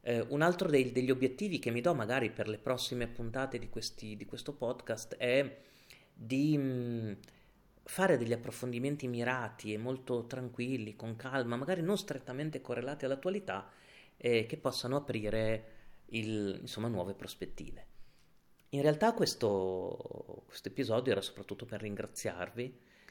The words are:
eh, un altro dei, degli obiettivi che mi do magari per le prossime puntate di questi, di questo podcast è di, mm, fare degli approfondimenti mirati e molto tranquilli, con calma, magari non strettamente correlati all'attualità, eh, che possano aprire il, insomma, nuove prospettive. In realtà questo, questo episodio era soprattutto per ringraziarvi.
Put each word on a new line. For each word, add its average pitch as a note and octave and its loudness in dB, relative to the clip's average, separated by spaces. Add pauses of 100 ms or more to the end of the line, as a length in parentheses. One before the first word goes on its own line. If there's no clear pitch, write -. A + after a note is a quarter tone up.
eh, A#2+ 2 (100)
un C#3+ 2
altro F3 4
dei, C3 6
degli B2+ 4
obiettivi C3 2
che A#2 -2
mi A#2+ 0
do A#2+ 4
magari A#2 2
per G#2+ -2
le G#2+ -4
prossime B2 0
puntate A#2+ -2
di A#2+ -6
questi, G#2+ -6
di G#2 -10
questo - -8
podcast A#2+ -4
è C3+ 4 (540)
di, C3+ 2
mm, A#2+ 0 (720)
fare F3+ 6
degli A#2 0
approfondimenti B2+ -2
mirati A#2+ -2
e G#2+ -2
molto B2 -2
tranquilli, A#2+ -4
con A2+ -6
calma, A#2+ -2
magari D#3+ 0
non G3 2
strettamente C#3 -6
correlati C3 -4
all'attualità, C3+ -2 (460)
eh, A#2 4
che D#3 -4
possano B2+ 0
aprire A2 0 (260)
il, G#2+ 0
insomma, - -4
nuove F#2+ 0
prospettive. - -8 (880)
In C#3+ 0
realtà D3+ 6
questo, F#2+ 0
questo - -12
episodio B2 2
era F#2+ 2
soprattutto - -8
per G#2 -8
ringraziarvi. G#2 -6 (360)